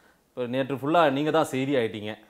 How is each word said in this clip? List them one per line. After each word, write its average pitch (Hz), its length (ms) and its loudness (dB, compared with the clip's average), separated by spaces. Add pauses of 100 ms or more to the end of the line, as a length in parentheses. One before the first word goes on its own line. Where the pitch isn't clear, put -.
(360)
இப்ப 127 100 -6
நேற்று 127 300 -2
ஃபுல்லா 147 360 4
நீங்க 147 200 0
தான் 156 140 4
செய்தி 135 300 -2
ஆயிட்டீங்க. 110 380 -2 (160)